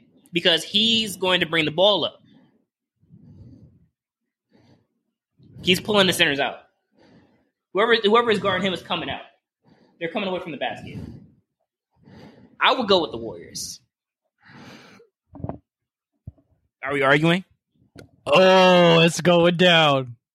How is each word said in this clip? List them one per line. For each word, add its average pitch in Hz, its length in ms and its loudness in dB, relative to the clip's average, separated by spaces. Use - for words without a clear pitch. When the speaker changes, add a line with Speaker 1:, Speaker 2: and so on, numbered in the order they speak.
Speaker 1:
because 170 320 0
he's 220 520 -2
going 185 240 -2
to 175 60 -2
bring 160 180 -2
the 151 60 -4
ball 175 340 0
up. - 160 -10
He's 180 180 0
pulling 202 280 0
the 170 40 0
centers 147 280 -2
out. 123 180 -6
Whoever, 226 280 0
whoever 226 300 2
is 208 80 0
guarding 185 260 -4
him 190 80 -2
is - 80 -10
coming 160 280 -8
out. 120 120 -12
They're 170 100 -8
coming 202 180 -8
away 180 120 -6
from - 100 -12
the 139 80 -12
basket. - 400 -10
I 196 140 2
would 254 140 -4
go 190 140 2
with - 100 -8
the 120 60 -10
Warriors. 87 600 -14
Are 135 100 -8
we 143 100 -2
arguing? 156 420 2
Speaker 2:
Oh, 180 720 6
it's 165 220 0
going 175 340 2
down. 156 600 2